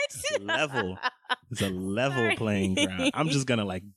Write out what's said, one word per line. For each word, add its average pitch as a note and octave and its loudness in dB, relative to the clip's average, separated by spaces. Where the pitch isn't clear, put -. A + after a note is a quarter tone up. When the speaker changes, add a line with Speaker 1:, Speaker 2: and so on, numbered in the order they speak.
Speaker 1:
It's C#5+ -2
level. A2 -2
It's G#2 -8
a G2 2
level G2 0
Speaker 2:
Sorry. - 2
Speaker 1:
playing G2 2
ground. - 2
I'm D#3 0
just C#3+ 0
gonna, A#2 2
like, F#2 -4